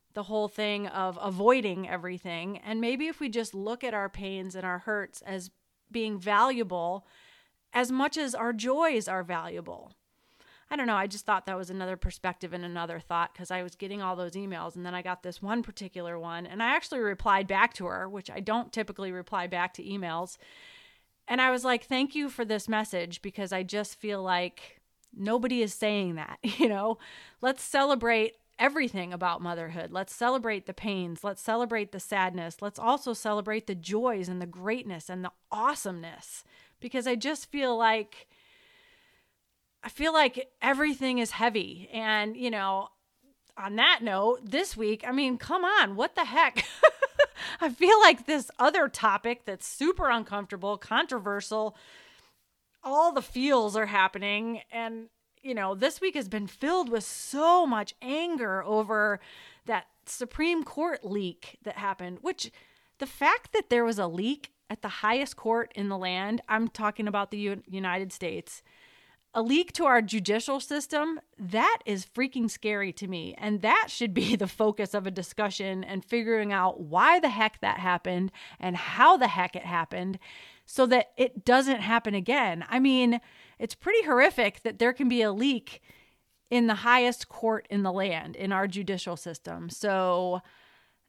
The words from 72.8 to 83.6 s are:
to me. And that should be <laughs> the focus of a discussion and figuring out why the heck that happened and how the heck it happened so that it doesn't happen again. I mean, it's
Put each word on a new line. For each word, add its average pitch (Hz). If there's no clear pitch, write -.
to 202
me. 170
And 208
that 302
should 220
be 214
<laughs> -
the 190
focus 208
of 202
a 190
discussion 190
and 190
figuring 226
out 185
why 202
the 302
heck 214
that 202
happened 180
and 180
how 285
the 247
heck 180
it 180
happened 180
so 262
that 247
it 247
doesn't 262
happen 220
again. 190
I 247
mean, 254
it's -